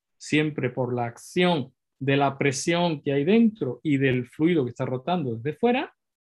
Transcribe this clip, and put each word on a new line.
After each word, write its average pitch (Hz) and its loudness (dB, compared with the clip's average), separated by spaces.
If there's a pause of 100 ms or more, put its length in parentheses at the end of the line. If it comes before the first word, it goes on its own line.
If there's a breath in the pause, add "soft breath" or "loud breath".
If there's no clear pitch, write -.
(180)
siempre 147 -2
por 123 -4
la 120 -4
acción 180 -2 (260)
de 139 0
la 139 0
presión 165 0
que 143 -2
hay 143 0
dentro 208 2
y 147 2
del 127 0
fluido 156 0
que 120 -4
está 131 -8
rotando 127 -4
desde 139 -8
fuera. 247 -2 (260)